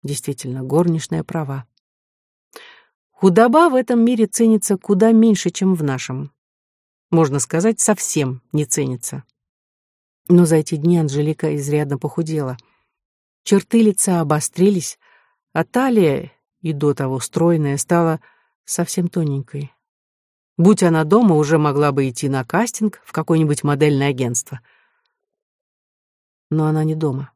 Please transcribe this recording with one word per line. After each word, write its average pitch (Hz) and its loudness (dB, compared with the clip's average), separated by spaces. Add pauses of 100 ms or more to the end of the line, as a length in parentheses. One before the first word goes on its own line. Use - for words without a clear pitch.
Действительно, 135 -10
горничная 160 -2
права. 139 -8 (1500)
Худоба 233 4
в 262 -2
этом 247 2
мире 226 2
ценится 220 2
куда 208 2
меньше, 220 4
чем 190 0
в 165 -4
нашем. 139 -6 (800)
Можно 147 2
сказать, 196 -2
совсем 135 -2 (100)
не 151 -2
ценится. 131 -6 (1040)
Но 175 6
за 160 2
эти 156 -2
дни 170 2
Анжелика 151 -2
изрядно 143 -4
похудела. 151 -6 (840)
Черты 220 2
лица 190 2
обострились, 165 0 (540)
а 160 -2
талия, 220 0 (280)
и 160 -6
до 143 -2
того 131 -4
стройная, 156 0
стала 170 0 (440)
совсем 175 -4
тоненькой. 143 -6 (840)
Будь 190 4
она 165 2
дома, 202 4
уже 151 2
могла 147 2
бы 135 -2
идти 131 -6
на 131 -2
кастинг 214 -4
в - -20
какое-нибудь 156 0
модельное 143 0
агентство. 123 -6 (1900)
Но 156 0
она 156 0
не 156 -2
дома. 139 -4